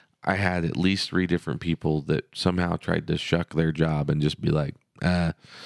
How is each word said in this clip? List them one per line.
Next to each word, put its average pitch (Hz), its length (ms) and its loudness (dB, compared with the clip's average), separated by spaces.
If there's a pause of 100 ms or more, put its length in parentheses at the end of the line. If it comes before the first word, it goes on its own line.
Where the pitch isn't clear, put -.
(240)
I 95 120 2
had 90 280 0
at 80 120 -2
least 95 340 0
three 92 160 2
different 82 340 -2
people 80 420 0
that 78 220 -2 (100)
somehow 90 420 0
tried 82 320 -2
to 80 100 0
shuck - 360 -2
their 80 180 2
job 76 380 0
and 76 120 0
just 76 180 0
be - 100 0
like, 73 240 0 (280)
"Uh, 87 300 2 (320)